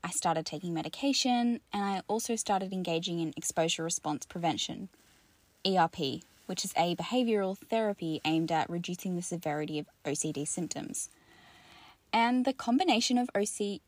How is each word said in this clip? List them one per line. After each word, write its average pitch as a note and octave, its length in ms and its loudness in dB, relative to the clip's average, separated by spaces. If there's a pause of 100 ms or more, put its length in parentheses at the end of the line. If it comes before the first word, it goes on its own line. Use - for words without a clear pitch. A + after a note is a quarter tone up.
I - 80 -4
started E3 360 0
taking E3 280 -4
medication, A#3+ 840 2 (120)
and G3+ 120 0
I G3 240 -2
also A3+ 280 0
started G3 360 0
engaging F3 480 -2
in D#3 160 -2
exposure E3 460 0
response D#3 440 -4
prevention, - 640 -4 (800)
E F#3+ 100 4
R E3 120 6
P, D3+ 340 -4 (240)
which - 180 -4
is - 120 -6
a E3+ 200 2
behavioural G#3 640 0
therapy G3+ 640 -2
aimed D#3+ 260 2
at D#3+ 200 2
reducing F3+ 460 -4
the F3 60 -2
severity D3+ 560 -4
of D3+ 80 -6 (180)
O C#3 100 -2
C D#3 180 -2
D C#3+ 120 -4
symptoms. - 640 -6 (1040)
And A#3+ 320 4
the C4+ 80 2
combination B3 680 4
of B3 160 2
O G3+ 100 4
C G3+ 440 -4